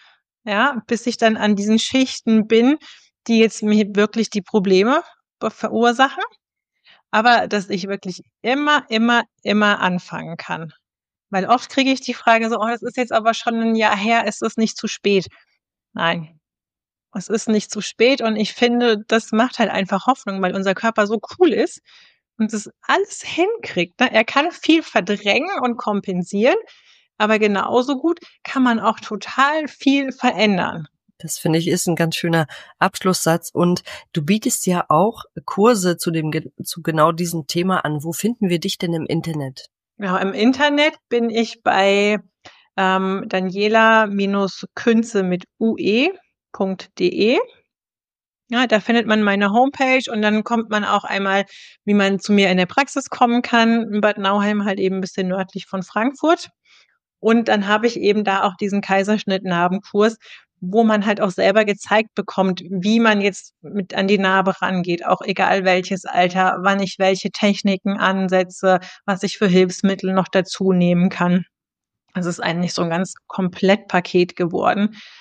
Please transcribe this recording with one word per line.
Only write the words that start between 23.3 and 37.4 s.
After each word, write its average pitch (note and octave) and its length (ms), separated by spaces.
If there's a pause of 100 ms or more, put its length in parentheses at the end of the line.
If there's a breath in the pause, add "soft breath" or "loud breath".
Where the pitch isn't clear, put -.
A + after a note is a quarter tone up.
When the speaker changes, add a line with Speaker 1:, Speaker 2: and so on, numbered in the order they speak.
Speaker 1:
ne? B3 120
Er A3 120
kann D4 260
viel D#4+ 320
verdrängen G#3+ 800
und A#3+ 160
kompensieren, G3+ 800 (600 soft breath)
aber G#3+ 180
genauso A#3 640
gut E4 180 (260 loud breath)
kann C4 200
man A#3 160
auch G#3 200
total C#4 680
viel C#4 440
verändern. G3 760 (320)
Speaker 2:
Das - 180
finde D#3+ 220
ich E3+ 80
ist F3 200
ein E3+ 80
ganz E3 200
schöner E3 320 (320 loud breath)
Abschlusssatz. E3 760
Und F3 300 (280 loud breath)
du D3+ 140
bietest G#3+ 400
ja F3+ 240
auch G3 340 (220)
Kurse G3 500
zu E3+ 160
dem D#3 200
ge-, D#3 200 (120)
zu - 180
genau D#3 320
diesem E3 340